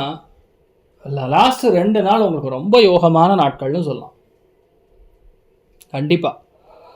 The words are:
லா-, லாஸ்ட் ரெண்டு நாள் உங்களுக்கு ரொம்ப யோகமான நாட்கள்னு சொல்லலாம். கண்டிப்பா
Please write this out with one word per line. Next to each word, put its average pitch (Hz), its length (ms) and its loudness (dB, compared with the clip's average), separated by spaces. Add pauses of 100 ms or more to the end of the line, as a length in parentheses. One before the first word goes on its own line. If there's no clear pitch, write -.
(1040)
லா-, 135 320 -8
லாஸ்ட் 254 300 2 (120)
ரெண்டு 208 300 0
நாள் 214 180 2
உங்களுக்கு 131 320 -6
ரொம்ப 202 180 0 (120)
யோகமான 170 540 4
நாட்கள்னு 139 460 -4
சொல்லலாம். 120 260 -12 (1800)
கண்டிப்பா 151 380 -2 (640)